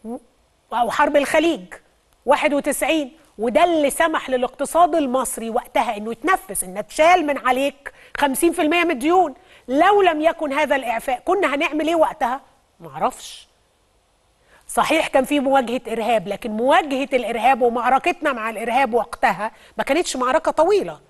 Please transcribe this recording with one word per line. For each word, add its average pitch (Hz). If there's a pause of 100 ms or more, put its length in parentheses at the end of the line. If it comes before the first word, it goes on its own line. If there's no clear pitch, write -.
و-، 226 (560)
أو 226
حرب 294
الخليج 294 (640)
واحد 285
وتسعين، 285 (220)
وده 240
اللي 311
سمح 320
للاقتصاد 294
المصري 247
وقتها 233
إنه 214
يتنفس، 302
إن 185
اتشال 320
من 277
عليك 262 (240)
خمسين 285
في 349
المية 330
من 339
الديون. 311 (340)
لو 370
لم 320
يكن 320
هذا 285
الإعفاء، 240
كنا 339
هنعمل 302
إيه 339
وقتها؟ 269 (400)
معرفش. 165 (1200)
صحيح 294
كان 262
في 294
مواجهة 254
إرهاب، 220
لكن 202
مواجهة 269
الإرهاب 240
ومعركتنا 254
مع 226
الإرهاب 233
وقتها 214 (280)
ما 214
كانتش 311
معركة 262
طويلة. 302